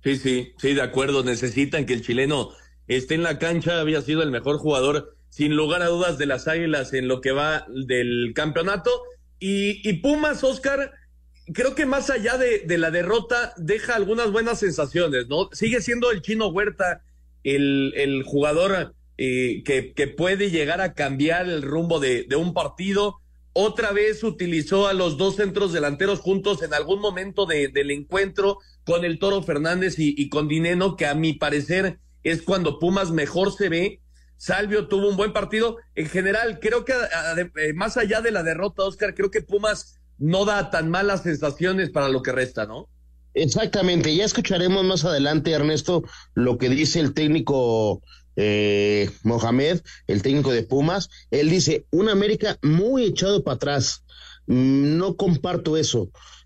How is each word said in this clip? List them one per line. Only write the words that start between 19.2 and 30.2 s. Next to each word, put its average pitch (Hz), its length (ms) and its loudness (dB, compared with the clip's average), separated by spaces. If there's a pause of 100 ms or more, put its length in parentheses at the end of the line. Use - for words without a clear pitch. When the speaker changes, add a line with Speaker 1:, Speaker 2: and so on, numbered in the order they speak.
Speaker 1:
que, 131 300 -2
que 139 140 0
puede 190 420 0
llegar 165 320 -2
a 180 120 -2
cambiar 151 540 0
el 160 140 -4
rumbo 160 380 0
de, 123 280 0
de 131 80 0
un 170 180 0
partido. 190 680 -2 (340)
Otra 214 380 2
vez 214 320 2
utilizó 180 640 0
a 196 60 2
los 175 240 0
dos 190 180 0
centros 196 360 0
delanteros 165 480 0
juntos 190 440 0
en 151 100 -6
algún 151 260 0
momento 196 460 -2
de, 151 220 0
del 139 240 0
encuentro 196 680 0 (280)
con 170 200 0
el 165 140 -2
Toro 196 240 0
Fernández 165 560 -2
y, 147 180 2
y 143 120 -2